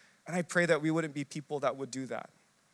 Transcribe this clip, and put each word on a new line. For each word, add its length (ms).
And 80
I 80
pray 240
that 160
we 80
wouldn't 240
be 100
people 360
that 160
would 140
do 160
that. 240